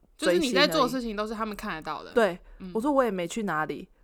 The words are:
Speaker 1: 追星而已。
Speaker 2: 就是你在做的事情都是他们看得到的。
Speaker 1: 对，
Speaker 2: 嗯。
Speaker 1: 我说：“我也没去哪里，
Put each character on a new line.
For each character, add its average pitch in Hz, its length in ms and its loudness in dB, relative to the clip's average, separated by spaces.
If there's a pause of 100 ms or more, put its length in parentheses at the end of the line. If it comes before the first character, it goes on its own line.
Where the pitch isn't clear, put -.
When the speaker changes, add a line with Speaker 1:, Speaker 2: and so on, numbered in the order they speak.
(180)
Speaker 1:
追 - 160 2
星 - 0 -
而 - 20 6
已。 - 40 6
Speaker 2:
就 - 40 2
是 247 60 2
你 240 40 -2
在 277 140 6
做 302 160 2
的 - 60 2
事 254 120 -4
情 226 140 -6
都 214 100 -2
是 220 80 -8
他 220 120 -6
们 208 100 -6
看 202 180 -8
得 156 80 -8
到 151 220 -8
的。 85 80 -16
Speaker 1:
对， 190 260 4 (220)
Speaker 2:
嗯。 190 140 -14
Speaker 1:
我 220 80 -2
说 294 100 0
：“我 269 100 4
也 240 80 4
没 180 160 -2
去 214 180 -6
哪 156 220 0
里， 147 220 -8 (160)